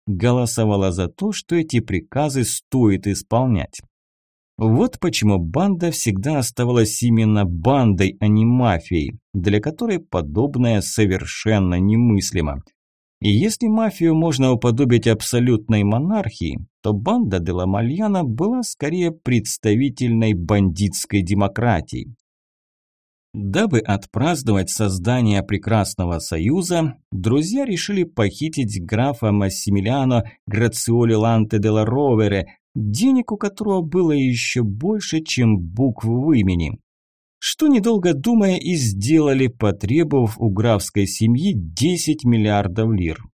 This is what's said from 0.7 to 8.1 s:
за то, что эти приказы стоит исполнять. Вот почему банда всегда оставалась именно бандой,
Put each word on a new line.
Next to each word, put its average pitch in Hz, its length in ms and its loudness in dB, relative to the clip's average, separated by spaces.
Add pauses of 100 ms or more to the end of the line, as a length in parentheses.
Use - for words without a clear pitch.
за 87 160 -2
то, 202 240 -6
что - 240 -6
эти 156 240 0
приказы 131 640 -4
стоит 104 640 0
исполнять. 110 760 -2 (760)
Вот 123 420 2
почему 104 400 0
банда 170 520 -2
всегда 120 480 -2
оставалась 120 600 0
именно 110 440 2
бандой, 95 760 2